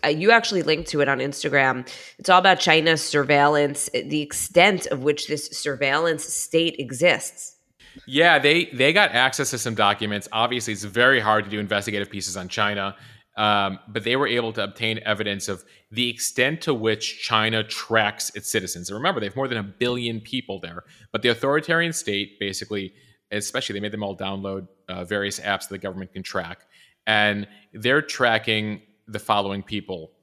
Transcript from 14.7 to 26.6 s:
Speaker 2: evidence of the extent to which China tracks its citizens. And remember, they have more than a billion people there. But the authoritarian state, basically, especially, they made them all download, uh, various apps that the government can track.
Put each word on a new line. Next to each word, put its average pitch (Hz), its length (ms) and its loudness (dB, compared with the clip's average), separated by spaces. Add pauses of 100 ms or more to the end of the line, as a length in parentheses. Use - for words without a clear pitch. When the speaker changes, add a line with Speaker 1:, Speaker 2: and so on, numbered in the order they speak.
Speaker 2:
evidence 101 420 -2
of 95 160 -6 (280)
the 120 180 -2
extent 131 520 -2
to 156 120 0
which 110 480 -2
China 110 420 0
tracks 107 720 -2
its 104 160 -10
citizens. 90 380 -4
And 98 80 -8
remember, 151 220 -2
they 104 80 -4
have 98 80 -8
more 135 120 -2
than 120 120 -2
a 104 40 -4
billion 117 560 -4
people 107 400 -8
there. 85 240 -14 (280)
But 110 100 -4
the 123 80 4
authoritarian 156 640 0
state, 101 460 -6
basically, 101 540 -6 (380)
especially, 104 420 -6
they 98 60 -6
made 104 120 -6
them 104 120 -8
all 98 140 -8
download, 98 500 -8 (220)
uh, 92 140 -8
various 101 360 -4
apps 98 280 -2
that - 40 -12
the 98 60 -8
government 92 360 -8
can 95 100 -10
track. 87 420 -8 (400)